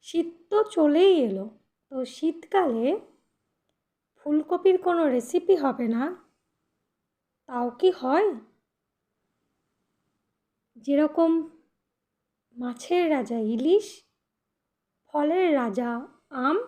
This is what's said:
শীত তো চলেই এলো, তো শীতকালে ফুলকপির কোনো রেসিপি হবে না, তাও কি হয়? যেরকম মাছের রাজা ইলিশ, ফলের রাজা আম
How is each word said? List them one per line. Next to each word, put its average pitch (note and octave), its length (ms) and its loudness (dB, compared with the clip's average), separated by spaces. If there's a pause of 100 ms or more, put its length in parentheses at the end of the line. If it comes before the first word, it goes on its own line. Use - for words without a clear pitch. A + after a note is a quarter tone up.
শীত E4 220 -4 (200)
তো G#4 100 2 (100)
চলেই E4 520 4
এলো, G3 260 -2 (460)
তো C4+ 40 -10 (100)
শীতকালে D#4 800 -2 (1300)
ফুলকপির F4 640 0
কোনো F4 300 0
রেসিপি D#4 480 0
হবে C4 320 -2
না, A#3 140 -2 (1500)
তাও B3 220 -4
কি F4+ 220 2
হয়? D#4 360 0 (2500)
যেরকম D4+ 540 0 (1300)
মাছের B3 540 -2
রাজা A#3 280 -2 (100)
ইলিশ, D#4 380 0 (1160)
ফলের E4 520 0
রাজা A#3+ 360 -2 (480)
আম C#4 180 0 (120)